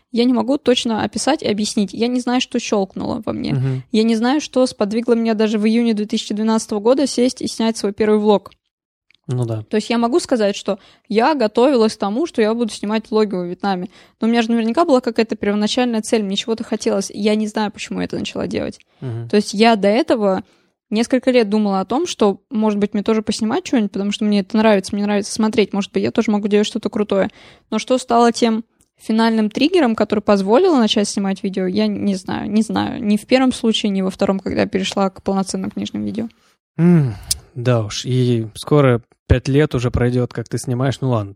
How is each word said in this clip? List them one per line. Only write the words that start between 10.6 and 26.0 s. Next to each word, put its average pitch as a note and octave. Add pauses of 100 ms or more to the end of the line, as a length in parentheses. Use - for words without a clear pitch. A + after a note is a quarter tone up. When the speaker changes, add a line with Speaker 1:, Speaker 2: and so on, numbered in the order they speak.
Speaker 1:
я A#3
готовилась A#3+
к -
тому, A3
что -
я G#3+
буду A#3
снимать G#3+
влоги G#3+
во F3+
Вьетнаме. F3+ (300)
Но A3
у A3+
меня A#3
же A3+
наверняка A#3
была B3+
какая-то A3+
первоначальная G#3+
цель, A3
мне G3
чего-то A3+
хотелось. G#3+
Я G#3+
не G#3+
знаю, G#3
почему -
я F3+
это -
начала -
делать. - (220)
Speaker 2:
Мгм. A#2
Speaker 1:
То G3+
есть G#3
я A3+
до G3
этого G#3+ (480)
несколько A#3+
лет B3
думала G3+
о F#3+
том, C4
что, G3+ (100)
может G#3+
быть, G#3
мне G3+
тоже A3
поснимать A3+
что-нибудь, G#3+
потому G3+
что G#3
мне G#3
это F#3+
нравится, A3
мне G3+
нравится G3+
смотреть, G#3+
может G3
быть, G3